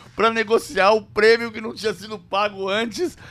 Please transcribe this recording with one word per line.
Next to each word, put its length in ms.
pra 200
negociar 580
o 120
prêmio 500
que 80
não 120
tinha 200
sido 260
pago 480
antes, 500